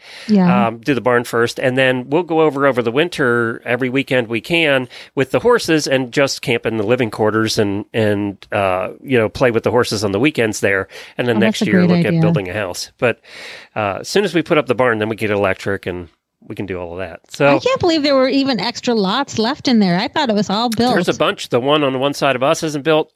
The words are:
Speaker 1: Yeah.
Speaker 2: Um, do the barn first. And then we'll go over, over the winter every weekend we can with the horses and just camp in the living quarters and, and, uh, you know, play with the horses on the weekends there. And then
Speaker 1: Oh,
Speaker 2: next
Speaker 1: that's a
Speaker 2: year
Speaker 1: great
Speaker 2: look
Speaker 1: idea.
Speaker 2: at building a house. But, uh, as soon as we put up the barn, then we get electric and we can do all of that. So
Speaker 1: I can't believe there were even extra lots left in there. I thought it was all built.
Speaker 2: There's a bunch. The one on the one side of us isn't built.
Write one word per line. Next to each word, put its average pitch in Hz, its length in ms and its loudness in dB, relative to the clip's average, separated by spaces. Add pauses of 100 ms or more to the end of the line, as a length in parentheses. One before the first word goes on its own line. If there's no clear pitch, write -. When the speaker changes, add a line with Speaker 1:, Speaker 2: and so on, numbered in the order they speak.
(260)
Speaker 1:
Yeah. 180 400 4
Speaker 2:
Um, 117 140 -4
do 143 120 -2
the 120 80 0
barn 120 220 2
first. 120 380 -2
And 127 180 0
then 131 320 0
we'll 170 140 0
go 160 160 0
over, 143 260 2
over 123 160 2
the 113 80 -2
winter 120 760 0
every 123 260 -2
weekend 127 360 0
we 113 140 -4
can 143 480 0 (260)
with 135 160 0
the 131 80 2
horses 165 480 2
and 135 260 0
just 139 300 0
camp 117 240 -2
in 113 100 -2
the 110 100 0
living 113 260 0
quarters 110 480 0
and, 101 240 -2 (100)
and, 104 560 0
uh, 95 400 0 (140)
you 135 120 0
know, 107 120 4
play 123 240 0
with 113 100 0
the - 80 0
horses 110 320 0
on 104 80 0
the 98 80 0
weekends 120 400 0
there. 98 300 0 (280)
And 123 120 -2
then 226 80 2
Speaker 1:
Oh, 214 40 2
Speaker 2:
next 214 200 2
Speaker 1:
that's 202 80 2
a - 20 0
Speaker 2:
year 180 160 4
Speaker 1:
great 175 120 4
Speaker 2:
look 170 80 2
Speaker 1:
idea. 165 120 2
Speaker 2:
at 160 40 4
building 165 260 2
a 90 60 -8
house. 98 440 -6
But, 117 220 0 (560)
uh, 104 240 0
as - 80 -12
soon 202 160 2
as 170 100 -2
we 165 80 2
put 156 160 0
up 143 80 2
the 123 80 0
barn, 117 240 2
then 107 100 0
we 113 60 -4
get 104 160 -2
electric 98 560 -2
and 87 220 -6 (400)
we 110 60 -12
can 104 120 -8
do 92 120 -6
all 87 140 -10
of 87 60 -10
that. 87 220 -10 (120)
So 143 240 4
Speaker 1:
I - 20 0
can't 508 220 0
believe 320 240 2
there 285 100 2
were 262 140 2
even 269 320 0
extra 240 340 -4
lots 220 440 -2
left 233 280 -4
in 233 140 4
there. 180 180 4
I 220 80 -2
thought 294 240 -2
it 214 40 0
was 208 140 0
all 220 220 -2
built. 233 240 2
Speaker 2:
There's 175 140 -2
a 165 60 0
bunch. 165 340 -2
The 127 100 0
one 143 240 2
on 135 100 0
the 135 60 -2
one 139 160 0
side 139 220 0
of 120 80 -4
us 156 180 0
isn't 151 200 -4
built. 156 340 0